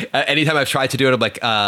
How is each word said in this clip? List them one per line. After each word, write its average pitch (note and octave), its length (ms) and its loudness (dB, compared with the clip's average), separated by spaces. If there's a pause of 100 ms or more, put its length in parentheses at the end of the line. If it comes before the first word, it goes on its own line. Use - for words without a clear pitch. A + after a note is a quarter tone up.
(140)
uh, C#3 120 2
anytime D3+ 300 0
I've C#3 140 0
tried C3+ 220 -2
to B2+ 60 -4
do C3 120 2
it, B2+ 40 4
I'm B2 60 2
like, A2 240 -2
uh, A#2+ 40 -2 (200)